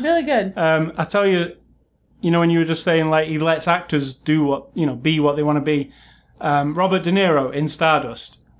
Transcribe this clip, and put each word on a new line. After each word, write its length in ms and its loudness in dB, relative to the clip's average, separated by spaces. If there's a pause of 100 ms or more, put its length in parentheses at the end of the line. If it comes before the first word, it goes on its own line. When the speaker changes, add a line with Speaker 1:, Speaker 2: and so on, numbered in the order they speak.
Speaker 1:
Really 240 0
good. 320 0
Speaker 2:
Um, 400 0
I 80 -4
tell 220 0
you, 260 0 (680)
you 100 0
know, 100 4
when 100 4
you 100 4
were 40 2
just 200 -2
saying, 260 2
like, 180 2
he 100 -4
lets 300 -2
actors 460 -2
do 300 0
what, 300 -2
you 120 0
know, 100 -4
be 240 0
what 160 2
they 60 -2
wanna 180 2
be. 320 -2 (480)
Um, 340 0
Robert 300 0
De 80 0
Niro 400 2
in 160 -2
Stardust. 720 -2 (200)